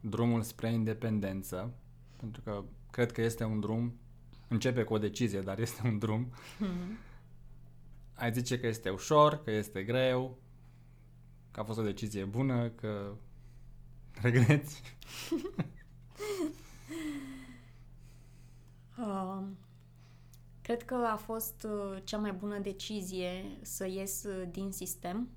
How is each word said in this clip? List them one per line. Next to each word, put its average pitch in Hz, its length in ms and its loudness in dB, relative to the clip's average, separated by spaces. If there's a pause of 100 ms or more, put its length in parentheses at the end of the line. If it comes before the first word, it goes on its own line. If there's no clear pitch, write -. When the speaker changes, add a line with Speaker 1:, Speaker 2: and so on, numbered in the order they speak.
Speaker 1:
drumul 113 420 4
spre 113 300 -2
independență, 107 1000 2 (440)
pentru 113 240 -8
că 104 240 -4 (260)
cred 120 220 4
că 113 100 2
este 113 220 2
un 110 160 2
drum, 117 380 0 (500)
începe 123 340 4
cu 110 120 2
o 107 40 6
decizie, 104 420 2
dar 95 180 -2
este 113 260 0
un 110 140 4
drum. 113 340 2 (260)
Speaker 2:
Mhm. 185 400 -2 (1160)
Speaker 1:
Ai 117 180 0
zice 123 280 2
că 120 60 2
este 110 240 0
ușor, 147 520 8
că - 80 -2
este 104 320 2
greu, 127 560 4 (1120)
că - 100 -10
a 107 40 -2
fost 110 140 -2
o 113 40 2
decizie 101 420 0
bună, 120 440 2
că 104 440 -4 (500)
<laughs> - 600 -12
regreți? 123 600 8
Speaker 2:
<laughs> - 960 -4 (3250)
Um, 190 500 -2 (1040)
cred 233 200 -2
că 254 120 -6
a 233 220 2
fost, 226 540 -6
uh, 202 340 -2
cea 214 140 -2
mai 208 140 2
bună 202 260 -4
decizie 190 1040 -4
să - 240 -6
ies, 190 360 -4
uh, 185 280 -4
din 190 220 -2
sistem. 185 640 -4